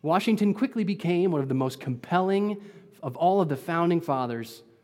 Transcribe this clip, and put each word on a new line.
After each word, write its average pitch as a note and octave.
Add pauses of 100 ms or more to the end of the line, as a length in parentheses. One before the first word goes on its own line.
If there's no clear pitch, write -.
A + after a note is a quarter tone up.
Washington G3+
quickly B3
became F3
one D3
of C3+
the C3
most C3
compelling F#3+ (400)
of B2+
all F#3+
of E3
the C#3+
founding E3+
fathers A#2+ (180)